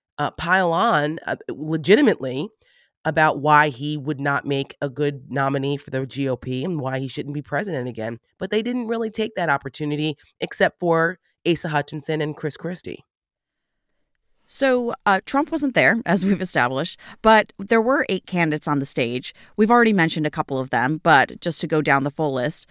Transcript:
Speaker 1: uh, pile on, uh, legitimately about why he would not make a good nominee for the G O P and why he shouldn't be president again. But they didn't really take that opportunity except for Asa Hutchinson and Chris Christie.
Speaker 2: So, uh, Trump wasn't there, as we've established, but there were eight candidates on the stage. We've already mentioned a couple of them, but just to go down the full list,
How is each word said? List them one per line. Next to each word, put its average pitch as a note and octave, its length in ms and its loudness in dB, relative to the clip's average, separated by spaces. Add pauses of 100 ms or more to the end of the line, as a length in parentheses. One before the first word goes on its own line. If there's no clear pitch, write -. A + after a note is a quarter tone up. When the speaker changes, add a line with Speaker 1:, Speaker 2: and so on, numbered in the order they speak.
(200)
Speaker 1:
uh, C#3+ 100 0
pile F3 420 0
on, E3 540 0
uh, - 120 -4 (120)
legitimately D#3+ 1000 2 (540)
about D#3 360 2
why D3+ 300 4
he D3 280 -6
would C#3 220 -6
not C#3 260 -2
make C#3 340 -4
a C#3 100 -4
good C3+ 420 -4
nominee C#3 440 -2
for - 140 -12
the C3+ 160 -4
G C3+ 240 -4
O B2+ 60 -2
P B2+ 280 -6
and E3+ 160 -4
why C3 200 -4
he C3+ 80 -6
shouldn't C#3+ 260 -8
be D3 80 -6
president D3 460 -4
again. A2+ 320 -8 (180)
But F#3+ 140 -8
they A3 100 0
didn't B3 260 -6
really A3+ 220 -4
take G#3+ 240 -6
that E3+ 160 -2
opportunity D3 680 -4 (220)
except - 400 -2
for E3 380 0 (300)
Asa E3+ 220 0
Hutchinson D3+ 520 -4
and D3 160 -4
Chris D3 200 -8
Christie. - 460 -10 (1500)
Speaker 2:
So, B3 440 0 (120)
uh, G3 200 4
Trump C#4+ 260 0
wasn't C#4 220 -2
there, E3 320 4
as F3 200 2
we've G3 160 2
established, C3+ 560 -2 (240)
but A3 380 6
there A3 220 2
were C4+ 260 0
eight - 180 -4
candidates D#3+ 400 0
on D3 140 0
the C#3 60 -2
stage. B2+ 500 -4 (220)
We've G#3+ 140 4
already A#3 200 6
mentioned E3 340 2
a D3+ 60 -2
couple C#3+ 260 -4
of C3 120 -4
them, C3 340 0
but C#3+ 380 4
just E3+ 200 -4
to E3 60 -4
go D#3 140 2
down C#3 240 2
the C#3+ 60 -2
full D3+ 220 -2
list, B2+ 380 -4